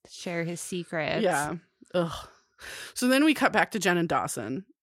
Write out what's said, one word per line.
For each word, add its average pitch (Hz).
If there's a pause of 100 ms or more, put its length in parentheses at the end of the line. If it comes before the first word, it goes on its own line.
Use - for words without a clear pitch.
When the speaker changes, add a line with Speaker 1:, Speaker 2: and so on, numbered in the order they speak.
(120)
Speaker 1:
share 170
his 170
secrets." 175
Speaker 2:
Yeah. 156 (400)
Ugh. 170 (680)
So 247
then 262
we 311
cut -
back 190
to 220
Jen 175
and 170
Dawson. 131 (180)